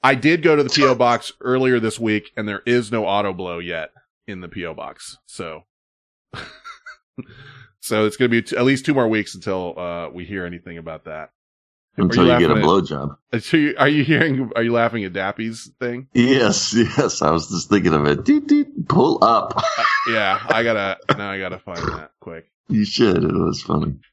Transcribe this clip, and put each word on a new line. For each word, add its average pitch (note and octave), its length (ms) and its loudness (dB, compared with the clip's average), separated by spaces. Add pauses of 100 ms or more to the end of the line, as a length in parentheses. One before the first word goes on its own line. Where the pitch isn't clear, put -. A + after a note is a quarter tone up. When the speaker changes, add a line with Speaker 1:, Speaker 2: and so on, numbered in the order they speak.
Speaker 1:
I C3+ 120 4
did D3+ 280 2
go D#3+ 120 6
to D3 80 4
the C3 80 0
P C#3+ 140 4
O C3 100 4
box A#2+ 460 2
earlier B2+ 400 2
this A2 180 -4
week, G#2+ 380 -2
and G#2+ 120 -6
there G2+ 180 -8
is A#2+ 260 0
no A2 140 -2
auto G2+ 260 0
blow F2 260 -8
yet E2+ 320 -8 (360)
in F#2+ 140 -12
the F2 80 -14
P F2 180 -10
O D#2+ 80 -10
box. - 520 -16
So, D#2+ 380 -14 (680)
<laughs> - 20 -18 (1500)
so G#2+ 260 0
it's G#2 100 -2
gonna B2 120 2
be A#2 140 2
t-, - 140 -6
at B2 80 2
least C3+ 220 2
two D3+ 80 0
more B2 140 2
weeks G#2+ 260 -2
until, F#2 440 -6
uh, E2+ 320 -6
we E2+ 140 -12
hear F#2+ 200 -8
anything F2 340 -12
about D#2+ 260 -14
that. D#2 260 -14 (680)
Are - 60 0
Speaker 2:
Until F2 220 4
Speaker 1:
you E2+ 80 6
Speaker 2:
you E2+ 60 4
get D#2+ 100 4
a D2+ 40 4
Speaker 1:
laughing - 80 2
at, D#2 60 4
Speaker 2:
blowjob. D2+ 480 0 (160)
Speaker 1:
are A#2+ 240 -2
you, D3+ 220 2
are C#3+ 100 4
you D3+ 160 2
hearing, C3+ 500 0
are A#2 80 0
you A#2 100 0
laughing A#2 320 0
at F2+ 100 -8
Dappy's A2 560 -6 (100)
thing? B2 320 -6
Speaker 2:
Yes, A#2+ 640 4
<laughs> - 20 4
yes. A#2 460 2
I D#2 80 6
was D#2+ 180 0
just - 220 -6
thinking F2+ 240 4
of D2 120 2
it. D2 180 2
Doot, D4 220 2
doot, C#4+ 420 0
pull E3 360 4
up. G#2+ 300 2 (140)
<laughs> - 40 -2 (360)
Speaker 1:
Uh, A2+ 40 -2
yeah, G2 280 0 (100)
I A2+ 120 2
gotta, G2+ 360 -2 (200)
now G2+ 140 -8
I G2 80 -8
gotta F2+ 180 -8
find F2 200 -12
that D#2+ 420 -8
quick. E2 260 -16 (220)
Speaker 2:
You G#2+ 160 0
should. F#2+ 400 2
It D#2+ 100 0
was E2+ 260 0
funny. D2+ 360 -2 (160)